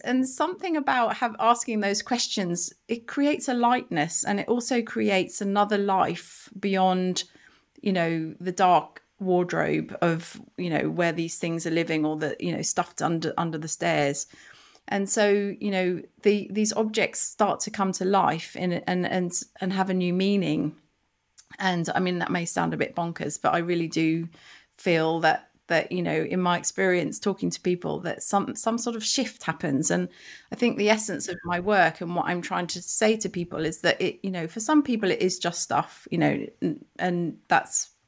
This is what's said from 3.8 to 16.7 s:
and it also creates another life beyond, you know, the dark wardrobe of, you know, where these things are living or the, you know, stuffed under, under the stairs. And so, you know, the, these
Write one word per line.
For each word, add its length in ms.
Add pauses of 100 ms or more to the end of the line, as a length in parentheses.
and 160
it 80
also 340
creates 580
another 380
life 720 (100)
beyond, 640 (540)
you 140
know, 460
the 120
dark 520 (160)
wardrobe 800
of, 400 (160)
you 140
know, 180
where 220
these 260
things 300
are 40
living 340
or 120
the, 220
you 120
know, 120
stuffed 400
under, 340
under 220
the 80
stairs. 580 (640)
And 200
so, 520
you 100
know, 320 (220)
the, 280
these 220